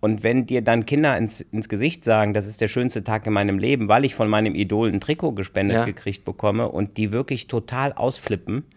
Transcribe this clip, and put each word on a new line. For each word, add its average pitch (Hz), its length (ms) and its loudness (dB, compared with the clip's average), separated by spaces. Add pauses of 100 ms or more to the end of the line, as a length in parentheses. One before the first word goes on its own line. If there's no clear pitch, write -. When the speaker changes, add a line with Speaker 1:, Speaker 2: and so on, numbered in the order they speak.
Speaker 1:
Und 107 200 0
wenn 120 240 2
dir 123 160 0
dann 113 240 2
Kinder 143 320 2
ins, 107 240 -2
ins - 260 -6
Gesicht 131 380 -2
sagen, 107 260 4
„Das 104 140 0
ist 107 160 -4
der 107 60 0
schönste 123 360 -2
Tag 110 220 -2
in 107 80 2
meinem 101 240 2
Leben, 113 300 2
weil 123 180 6
ich - 80 -2
von 107 160 0
meinem 107 240 2
Idol 104 360 0
ein 98 80 0
Trikot 151 340 -2
gespendet 98 440 0
Speaker 2:
Ja. 117 80 2
Speaker 1:
gekriegt 101 400 -8
bekomme“, 104 460 0
und 101 260 -4
die 104 160 0
wirklich 127 360 -4
total 127 440 -2
ausflippen. 120 720 -4 (120)